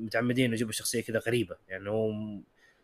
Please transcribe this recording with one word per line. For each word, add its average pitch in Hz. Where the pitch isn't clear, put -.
متعمدين 120
يجيبوا 110
شخصية -
كذا 110
غريبة، 113
يعني، 95
هو 110
م-، 107